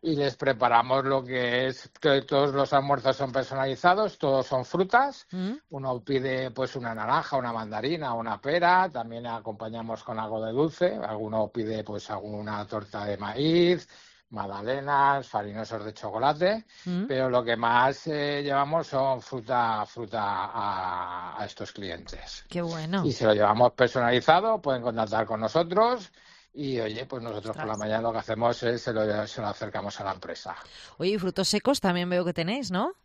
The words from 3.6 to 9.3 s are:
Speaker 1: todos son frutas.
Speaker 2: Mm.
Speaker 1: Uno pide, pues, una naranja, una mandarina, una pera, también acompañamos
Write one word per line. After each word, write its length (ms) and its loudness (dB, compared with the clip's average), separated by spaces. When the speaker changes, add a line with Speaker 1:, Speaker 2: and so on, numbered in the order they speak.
Speaker 1:
todos 300 2
son 160 0
frutas. 680 2
Speaker 2:
Mm. 200 -4
Speaker 1:
Uno 300 -4
pide, 500 -2
pues, 260 -4
una 180 -6
naranja, 400 0
una 160 0
mandarina, 640 -4
una 260 -4
pera, 500 4
también 380 -8
acompañamos 760 -8